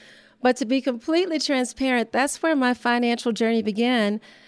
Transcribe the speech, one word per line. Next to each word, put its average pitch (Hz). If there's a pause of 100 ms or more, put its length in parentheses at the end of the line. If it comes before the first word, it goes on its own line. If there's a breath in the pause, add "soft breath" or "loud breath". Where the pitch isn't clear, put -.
(420 loud breath)
But 247
to 277
be 254
completely 320
transparent, 254
that's 277
where 277
my 254
financial 240
journey 226
began, 214 (260 loud breath)